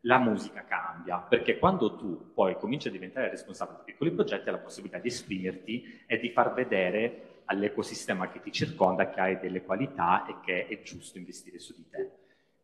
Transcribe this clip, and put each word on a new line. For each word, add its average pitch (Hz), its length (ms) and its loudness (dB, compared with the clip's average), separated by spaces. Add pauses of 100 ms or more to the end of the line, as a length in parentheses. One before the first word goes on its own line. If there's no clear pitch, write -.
la 127 160 8
musica 104 460 2
cambia, 87 540 -4
perché 117 400 4
quando 98 380 4
tu - 360 -8
poi 95 240 4
cominci 127 320 -4
a - 20 -2
diventare 92 380 -4
responsabile 92 500 -8
di - 140 -18
piccoli 156 180 0
progetti 104 380 0
hai 92 60 0
la 90 60 -4
possibilità - 380 -10
di 123 100 -2
esprimerti 95 960 -6
e 113 120 2
di - 120 -2
far 120 240 4
vedere 110 880 0
all'ecosistema 101 840 -2
che - 120 -12
ti - 100 -10
circonda 92 600 4
che - 100 -2
hai 92 180 4
delle 90 240 -4
qualità 92 640 2
e - 140 -10
che 90 260 -2
è 107 160 -8
giusto - 360 -14
investire 90 400 -14
su - 160 -18
di - 140 -20
te. - 220 -6 (540)